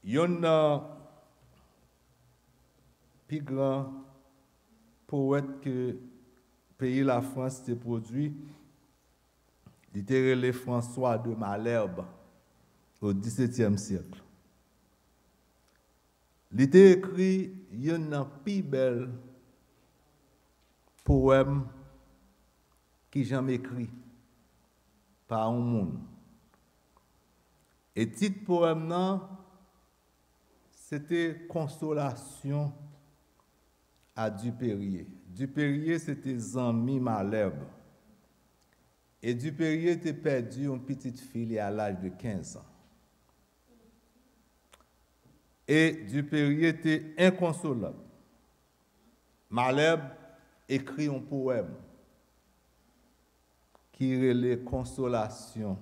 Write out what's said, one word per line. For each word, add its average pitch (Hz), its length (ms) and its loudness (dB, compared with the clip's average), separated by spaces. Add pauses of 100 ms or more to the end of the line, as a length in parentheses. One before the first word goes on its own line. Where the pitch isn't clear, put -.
Yon 160 340 2
nan 156 460 4 (2500)
pi 151 160 -6
gran 135 460 -2 (1200)
powèt 139 400 0 (100)
ke 127 380 -4 (840)
peyi 131 220 0
la 127 160 4
Frans 131 400 -6
te 120 160 -6
pwodui, 117 540 -4 (1600)
li 101 180 -8
te 131 140 4
rele 127 340 4
François 123 640 -2
de 117 160 -4
Malherbe 104 680 -2 (1000)
au 104 80 0
dix-septième 113 680 2
siyèk. - 420 -6 (2250)
Li 127 180 4
te 185 120 12 (100)
ekri 185 380 2 (440)
yon 156 320 -2
nan 143 240 -4 (140)
pi 202 180 -2
bèl 131 460 0 (2000)
powèm 135 580 6 (1500)
ki 139 140 0
janm 131 240 -2
ekri 120 380 -4 (1400)
pa 110 160 0
yon 120 180 0
moun. 107 300 0 (2000)
E 113 100 2
tit 196 380 -4
powèm 165 420 2
nan, 185 360 0 (1600)
se 147 140 -6
te 170 220 -2 (260)
Konsolasyon 147 1200 -4 (1500)
a 113 140 -2
Dupérier. 104 760 -6 (180)
Dupérier, 143 720 -2
se 160 160 -6
te 135 220 -6
zanmi 120 640 -2
Malherbe. 104 640 -2 (1600)
E 120 120 -2
Dupérier 160 640 0
te 170 160 -4
pèdi 131 540 -2
yon 131 100 -4
pitit 123 400 -8
fi - 260 -8
li 113 140 -4
a 104 100 -2
laj 104 300 -2
de 90 160 -6
kenz 101 420 -8
an. - 120 -20 (3000)
E 156 380 4
Dupérier 147 720 2
te 156 220 0 (160)
enkonsolab. 165 840 0 (1500)
Malherbe 139 600 2 (560)
ekri 139 420 -2
yon 131 160 -6
powèm 131 420 -2 (2250)
ki 131 140 0 (100)
rele 123 420 4
Konsolasyon 120 1200 -4